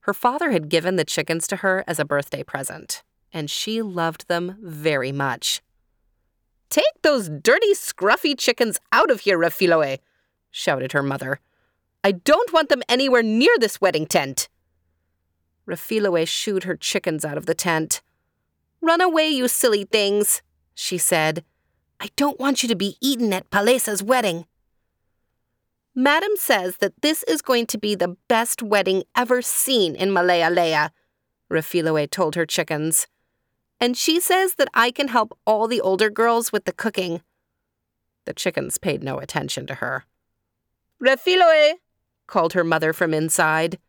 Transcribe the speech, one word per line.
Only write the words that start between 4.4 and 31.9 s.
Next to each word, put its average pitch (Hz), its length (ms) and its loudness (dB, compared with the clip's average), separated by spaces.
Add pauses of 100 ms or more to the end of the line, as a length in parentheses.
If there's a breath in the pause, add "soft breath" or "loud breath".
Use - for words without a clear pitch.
very 147 500 -2
much. 139 480 -4 (1080)
"Take - 320 0
those 262 260 2
dirty, 277 460 2
scruffy 254 640 -2
chickens 233 400 -2 (140)
out 269 180 4
of 240 100 2
here, 196 160 2
Refiloe," 165 600 0 (520)
shouted 135 420 -4
her 143 100 0
mother. 135 380 -4 (640)
"I 196 100 4
don't 320 380 2
want 320 200 2
them 254 180 2
anywhere 247 340 4
near 240 360 4
this 220 200 0
wedding 160 280 2
tent." 139 420 -2 (1200)
Refiloe 185 600 0
shooed 196 380 -4
her 180 120 -4
chickens 156 500 -4
out 147 100 -6
of 151 80 -6
the 160 100 0
tent. 160 460 0 (800)
"Run 330 220 2
away, 320 260 2
you 254 200 0
silly 214 360 0
things," 208 560 0 (320)
she - 240 -6
said. 156 480 0 (560)
"I - 160 -12
don't 285 240 0
want 269 220 0
you 233 80 -2
to 202 60 2
be 190 260 -4
eaten 240 320 0
at 190 160 -6
Palesa's 208 520 0
wedding." 202 440 0 (1500)
"Madam 285 420 2
says 190 400 0
that - 260 -2
this 302 220 0
is 320 180 0
going 240 240 0
to - 100 -6
be 208 200 -2
the 180 200 -2 (120)
best 233 340 0
wedding 190 400 2 (140)
ever 247 260 2
seen 214 540 0
in 196 160 0
Malaya 175 360 4
Lea," 160 420 2 (600)
Refiloe 156 580 0